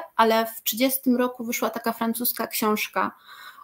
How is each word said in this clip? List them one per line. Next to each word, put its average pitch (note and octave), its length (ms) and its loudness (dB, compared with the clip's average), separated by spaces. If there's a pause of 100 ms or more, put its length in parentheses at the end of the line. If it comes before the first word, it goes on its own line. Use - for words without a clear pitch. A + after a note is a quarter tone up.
(160)
ale A3+ 300 4
w - 160 -12
trzydziestym B3 540 2
roku B3 280 -2
wyszła A#3+ 260 -2
taka A#3 220 -2
francuska A3+ 540 -2
książka G#3+ 680 0 (520)